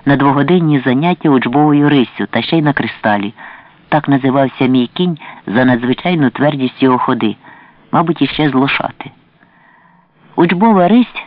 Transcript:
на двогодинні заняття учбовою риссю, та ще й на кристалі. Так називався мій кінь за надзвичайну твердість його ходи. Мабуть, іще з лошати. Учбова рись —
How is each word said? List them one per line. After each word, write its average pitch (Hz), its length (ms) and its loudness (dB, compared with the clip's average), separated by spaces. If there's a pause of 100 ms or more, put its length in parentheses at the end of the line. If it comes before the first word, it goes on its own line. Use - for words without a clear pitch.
на 139 100 2
двогодинні 143 640 2
заняття 151 500 0
учбовою 147 600 2
риссю, 127 400 0
та 117 120 -4
ще - 160 -2
й 160 40 2
на 147 120 0
кристалі. 104 600 -4 (560)
Так 151 180 -2
називався 135 580 0
мій 127 220 2
кінь 180 300 -4 (300)
за 117 180 0
надзвичайну 127 640 0
твердість 135 540 -2
його 131 140 2
ходи. 113 380 -2 (560)
Мабуть, 165 300 -2
іще 147 280 -2
з 131 40 -6
лошати. - 580 -4 (1200)
Учбова 180 520 2
рись — 233 280 2 (120)